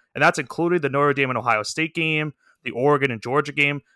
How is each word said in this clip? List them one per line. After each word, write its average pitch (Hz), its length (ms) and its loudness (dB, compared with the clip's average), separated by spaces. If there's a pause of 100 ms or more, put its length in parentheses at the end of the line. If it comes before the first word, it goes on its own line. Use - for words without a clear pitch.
(140)
and 135 80 -2
that's 170 160 4
included 165 440 -2
the 139 60 2
Notre 139 260 2
Dame 135 160 0
and 120 80 -2
Ohio 110 240 0
State 160 320 -4
game, 156 380 -2 (300)
the 127 80 -8
Oregon 139 400 2
and 110 100 -6
Georgia 139 320 -2
game. 143 280 0 (160)